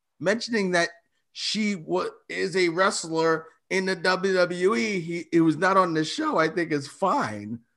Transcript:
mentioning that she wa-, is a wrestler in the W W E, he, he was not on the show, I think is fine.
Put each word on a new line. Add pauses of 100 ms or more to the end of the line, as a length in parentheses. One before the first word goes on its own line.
(200)
mentioning
that (420)
she
wa-, (180)
is
a
wrestler (240)
in
the
W
W
E,
he,
he
was
not
on
the
show,
I
think
is
fine. (180)